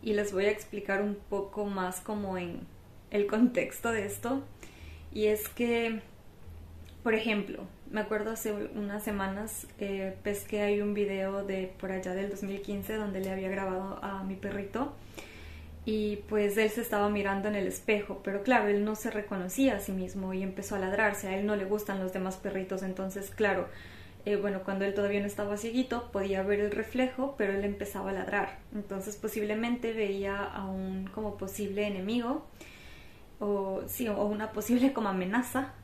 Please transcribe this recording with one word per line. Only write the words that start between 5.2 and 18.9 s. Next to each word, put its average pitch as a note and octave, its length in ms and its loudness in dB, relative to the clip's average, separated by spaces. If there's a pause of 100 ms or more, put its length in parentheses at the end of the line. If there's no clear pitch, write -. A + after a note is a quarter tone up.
es G#3+ 220 4
que, A#3 520 2 (1000)
por A3+ 120 4
ejemplo, G#3 500 2 (260)
me G#3+ 100 0
acuerdo G#3+ 300 0
hace A3 220 -2
unas G#3 500 -4
semanas, G3+ 640 -2 (120)
eh, G3 440 -2
pesqué G#3 380 0
ahí G#3 220 4
un G#3 100 2
video G3 500 0
de F#3+ 360 -2
por F#3+ 120 -4
allá F#3 240 -2
del G3 140 -2
dos G3 140 -4
mil G3 180 -4
quince G3+ 360 -4
donde G3+ 240 -2
le F#3+ 100 -2
había F#3+ 180 -2
grabado F#3+ 540 -2
a G3 220 -4
mi F#3+ 100 -2
perrito. G3+ 600 -4 (920)
Y G#3+ 300 2 (120)
pues G#3 300 4
él A3 100 8
se A3 140 0
estaba G#3 260 4
mirando G3+ 400 2
en G#3 60 0
el G3 120 2
espejo, G3+ 560 2
pero G3 200 -2
claro, A3 260 6
él G3+ 160 6
no G#3+ 100 2